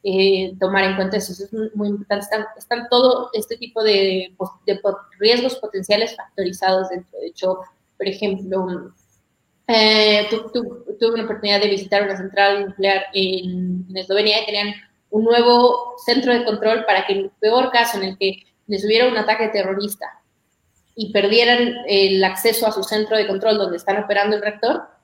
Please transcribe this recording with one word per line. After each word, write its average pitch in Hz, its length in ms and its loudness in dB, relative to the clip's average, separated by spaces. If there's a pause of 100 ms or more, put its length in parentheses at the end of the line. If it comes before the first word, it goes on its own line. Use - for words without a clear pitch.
eh, 190 560 2
tomar 190 240 2
en 190 120 0
cuenta 190 220 -2
eso. 190 160 -6
Eso 196 120 -12
es - 80 -14
muy, 220 200 -6
muy 208 160 -4
importante. 202 360 -4
Están, 214 200 -4 (120)
están 233 320 -8
todo 247 440 2
este 220 240 -6
tipo 226 260 -6
de 190 540 2
pos-, - 300 -10
de 196 80 0
po-, 196 220 -2 (220)
riesgos 240 360 2
potenciales 208 600 -2
factorizados 185 720 -2
dentro. 180 300 -12
De - 80 -10
hecho, 185 320 -4 (380)
por 196 100 -6
ejemplo, 190 880 -4 (760)
eh, 214 600 4
tu-, 220 220 -4
tu-, - 340 -6 (140)
tuve 233 160 2
una 226 80 -4
oportunidad 208 360 -2
de 208 100 2
visitar 202 340 0
una 196 140 -4
central 202 500 0
nuclear 190 460 0
en, 180 760 -4
en 185 80 -10
Eslovenia 208 460 0
y - 20 -6
tenían 208 280 -4 (360)
un 214 140 0
nuevo 240 720 4 (100)
centro 247 280 2
de 240 120 0
control 220 400 0
para 277 220 2
que 202 60 0
en 196 60 -2
el 196 200 -6
peor 247 320 2
caso 233 260 2
en 190 60 -4
el 190 140 -6
que 190 260 -4 (240)
les 208 180 -4
hubiera 226 220 4
un 233 100 0
ataque 220 320 0
terrorista 202 560 -4 (880)
y 220 160 -8
perdieran 233 680 4 (100)
el 196 360 4
acceso 226 440 0
a 214 40 2
su 202 120 -6
centro 214 340 -2
de 208 100 0
control 208 300 0
donde 180 200 -2
están 196 260 -2
operando 208 320 0
el 208 60 -4
reactor 214 420 -4 (200)